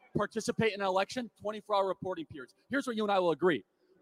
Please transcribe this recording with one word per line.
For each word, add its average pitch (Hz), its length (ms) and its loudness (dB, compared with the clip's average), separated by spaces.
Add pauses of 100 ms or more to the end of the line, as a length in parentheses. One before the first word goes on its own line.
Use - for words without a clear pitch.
(140)
participate 214 600 0
in 202 80 -4
an 196 40 0
election, 196 440 0 (100)
twenty-four 208 340 -4
hour 196 140 2
reporting 180 380 -6
periods. 131 260 -16 (160)
Here's 262 180 -2
where 247 80 -4
you 214 100 0
and 208 60 0
I 196 80 4
will 180 120 4
agree. 156 340 2 (380)